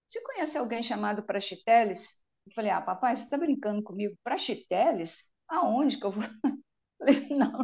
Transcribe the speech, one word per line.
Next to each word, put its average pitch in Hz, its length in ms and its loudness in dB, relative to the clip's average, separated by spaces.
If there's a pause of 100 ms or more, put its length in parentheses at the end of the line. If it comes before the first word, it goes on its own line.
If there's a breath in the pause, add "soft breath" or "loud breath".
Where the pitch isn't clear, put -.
você 466 140 -10
conhece 392 360 -4
alguém 233 240 -4
chamado 208 420 -2
Praxiteles?" 202 1000 0 (220)
Eu 202 80 -20
falei, 214 160 -2
"Ah, 175 120 0
papai, 240 340 0
você - 120 -10
tá 285 100 -2
brincando 214 440 0
comigo? 202 420 -6
Praxiteles? 233 1080 0 (160)
Aonde 285 500 2
que - 80 -6
eu 196 40 0
vou?" 208 140 -4
<laughs> - 400 -2 (340)
Falei, - 320 4
"Não, 277 220 2 (100)